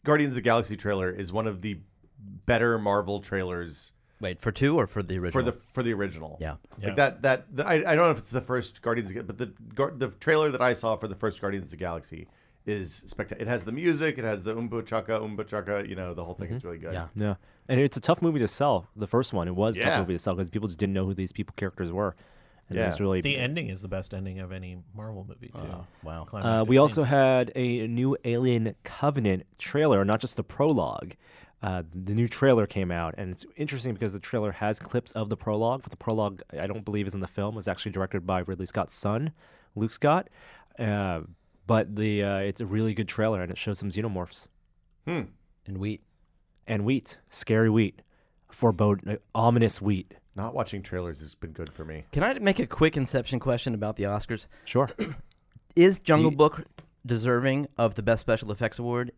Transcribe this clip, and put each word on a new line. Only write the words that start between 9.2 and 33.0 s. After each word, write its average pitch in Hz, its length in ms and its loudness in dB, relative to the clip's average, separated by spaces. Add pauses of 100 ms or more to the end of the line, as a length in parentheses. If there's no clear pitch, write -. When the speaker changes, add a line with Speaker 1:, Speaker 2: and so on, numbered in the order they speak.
Speaker 1:
but 98 140 -10
the 110 160 -6 (220)
Gar-, 139 200 -2
the 127 140 -2
trailer 156 400 2
that 127 120 -2
I 123 120 4
saw 113 220 0
for 110 120 -8
the 95 80 -6
first 104 260 -4
Guardians 98 260 -4
of - 40 -18
the 85 60 -16
Galaxy 80 500 -8 (380)
is 104 420 -6
spectac-, - 320 -8
it 110 80 -4
has 113 180 -2
the 107 60 -6
music, 156 460 0
it 123 60 -6
has 107 200 -2
the 110 120 -4
Umbu 117 300 -6
Chaka, 110 340 -2
Umbu 107 260 -6
Chaka, 101 420 -4
you 95 80 -8
know, 92 200 -6
the 87 100 -8
whole 87 80 -8
thing. 92 180 -8
It's 117 80 -4
Speaker 4:
Mm-hmm. 110 80 -10
Speaker 1:
really 85 120 -10
good. 82 140 -8
Speaker 2:
Yeah. 85 220 -6
Speaker 4:
Yeah. 104 200 0 (340)
And 127 100 4
it's 139 180 4
a 123 40 -4
tough - 200 2
movie 165 180 2
to 113 80 4
sell. 113 480 2
The 104 120 -4
first - 260 2
one, 87 140 0
it 90 80 -2
was 104 220 2
a 95 40 -2
tough 127 80 2
Speaker 1:
Yeah. 151 100 2
Speaker 4:
movie 92 140 0
to 85 60 -2
sell 95 160 0
'cause 90 140 -4
people 107 180 -4
just 85 120 -8
didn't 98 140 0
know 92 120 0
who 95 80 -2
these 92 200 -4
people - 220 -8
characters 92 360 -4
were. 95 240 -2 (540)
And - 80 -4
it 113 80 2
was 87 140 -2
Speaker 1:
Yeah. 101 40 0
Speaker 4:
really 95 180 2
Speaker 3:
The 139 160 0
ending 131 320 -4
is 95 120 -8
the 101 60 -10
best 95 260 -8
ending 95 260 -8
of 92 120 -10
any 92 260 -12 (180)
Marvel 107 340 -12
movie, - 200 -18
too. - 120 -16
Speaker 2:
Oh, 87 240 -10 (180)
wow. 80 220 -10
Speaker 3:
Climactic 113 360 0
Speaker 4:
Uh, 110 40 2
we 127 120 6
also 151 260 6
Speaker 3:
scene. 131 80 2
Speaker 4:
had 131 440 4
a 123 320 0
new 123 380 0
Alien 120 480 2 (100)
Covenant 120 600 0 (160)
trailer, 139 440 4
not 104 160 4
just - 180 -6
the 98 60 -4
prologue. 98 720 0 (480)
Uh, 92 180 -2 (100)
the 92 220 -6
new 117 140 2
trailer 117 400 6
came 92 240 -2
out, 85 260 -2